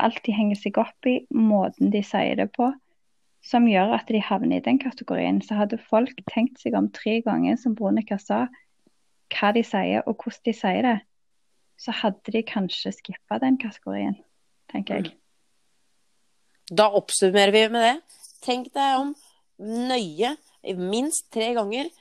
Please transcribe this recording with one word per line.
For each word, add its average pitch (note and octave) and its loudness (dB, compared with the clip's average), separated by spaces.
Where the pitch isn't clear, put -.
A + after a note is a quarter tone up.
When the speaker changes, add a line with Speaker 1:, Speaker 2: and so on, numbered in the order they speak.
Speaker 1:
alt A3+ -2
de A3 0
henger G#3 0
seg G3+ -6
opp - -2
i, B3+ 0
måten G3+ 2
de G#3 0
sier - -2
det G3+ -2
på, B3+ 0
som A#3+ 2
gjør G#3 4
at A3 -2
de A3 2
havner F#3+ 0
i - -2
den B3+ 2
kategorien. G3 -2
Så - -6
hadde G#3 -2
folk A3+ 0
tenkt - -2
seg A#3+ -4
om G3+ 2
tre A3 -2
ganger, G3 0
som A3+ -2
Veronica G#3 -2
sa, A#3 -2
hva G#3 2
de A#3 2
sier F#3+ 0
og G#3+ -4
hvordan - -12
de A#3 0
sier G3 -2
det, A#3 0
så - -10
hadde G#3 -4
de A3+ 0
kanskje G3 -6
skippet - -10
den C4 2
kategorien, G3+ -6
tenker G3 -6
jeg. F#3+ -4
Speaker 2:
Mm. - -20
Da G#3 8
oppsummerer G3 4
vi A3 6
med A#3 0
det. B3 2
Tenk B3 -4
deg C4+ 0
om C#4+ -4
nøye, A#3 -2
minst G#3+ -4
tre A#3 -2
ganger A#3 -2